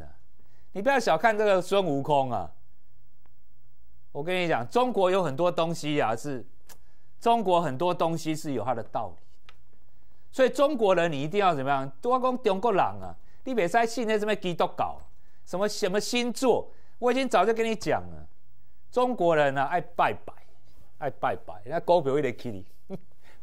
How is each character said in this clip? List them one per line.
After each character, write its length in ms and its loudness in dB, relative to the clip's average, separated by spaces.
啊。 40 -8
你 100 -4
不 60 2
要 100 4
小 180 4
看 220 4
这 60 4
个 180 6
孙 220 2
悟 180 0
空 300 2
啊。 180 -2
我 140 -6
跟 160 0
你 80 0
讲， 200 0
中 240 4
国 160 4
有 140 4
很 140 -2
多 160 2
东 200 0
西 280 0
啊， 160 2
是 280 -6
中 180 4
国 160 4
很 200 0
多 160 2
东 220 2
西 200 -2
是 160 -4
有 100 -2
它 120 0
的 80 -2
道 260 -4
理， 160 -8
所 140 4
以 60 6
中 260 4
国 180 4
人 160 4
你 120 -2
一 40 0
定 140 0
要 140 6
怎 100 0
么 60 2
样？ 200 0
我 180 2
讲 220 0
中 180 2
国 100 2
人 140 4
啊， 320 -4
你 100 -4
不 60 2
可 40 4
以 220 4
信 200 -2
那 120 2
什 80 0
么 100 2
基 160 -2
督 140 2
教， 240 -2
什 120 -2
么， 80 2
什 220 0
么 100 2
星 320 0
座。 400 2
我 120 2
已 40 2
经 120 2
早 160 6
就 120 4
跟 100 0
你 100 0
讲 360 0
了， 180 -6
中 260 2
国 180 4
人 220 4
啊， 80 2
爱 160 0
拜 320 0
拜， 220 -6
爱 100 -4
拜 260 -2
拜， 300 -6
那 160 -4
股 220 6
票 160 2
一 20 4
直 160 0
起 300 -4
来， 80 -6
<laughs> 260 -8